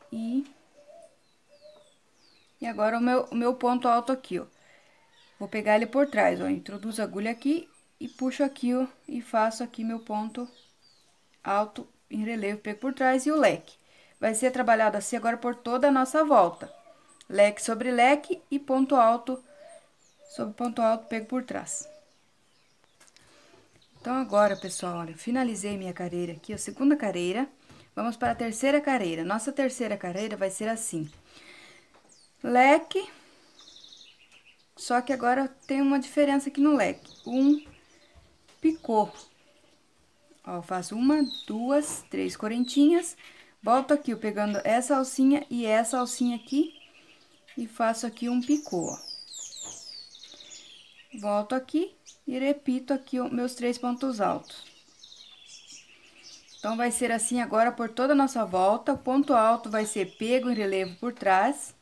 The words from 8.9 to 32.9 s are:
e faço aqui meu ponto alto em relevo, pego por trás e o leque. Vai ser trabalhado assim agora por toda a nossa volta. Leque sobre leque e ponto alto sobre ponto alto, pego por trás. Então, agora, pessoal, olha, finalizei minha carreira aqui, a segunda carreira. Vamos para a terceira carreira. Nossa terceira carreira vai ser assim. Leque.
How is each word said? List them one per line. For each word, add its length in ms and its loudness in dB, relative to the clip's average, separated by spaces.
e 160 -8
faço 400 0
aqui 200 -10
meu 160 -4
ponto 480 -8
alto 440 -2
em 120 -4
relevo, 380 -4
pego 180 -10
por 140 -4
trás 320 2
e 60 0
o 40 2
leque. 380 2
Vai 160 0
ser 160 0
trabalhado 460 2
assim 180 -6
agora 200 -2
por 200 -4
toda 320 0
a 40 6
nossa 320 2
volta. 480 4
Leque 340 4
sobre 300 -2
leque 480 4
e 80 -2
ponto 360 2
alto 480 2
sobre 180 -6
ponto 260 -4
alto, 280 2
pego 180 -6
por 180 -4
trás. 460 -10
Então, 160 -4
agora, 400 2
pessoal, 440 -8
olha, 180 -10
finalizei 580 -2
minha 180 -8
carreira 400 -6
aqui, 200 -14
a 40 -8
segunda 380 0
carreira. 540 -2
Vamos 220 -6
para 140 -2
a 40 -4
terceira 460 0
carreira. 420 -2
Nossa 280 -4
terceira 440 -2
carreira 400 -6
vai 140 -2
ser 180 -6
assim. 400 -6
Leque. 640 4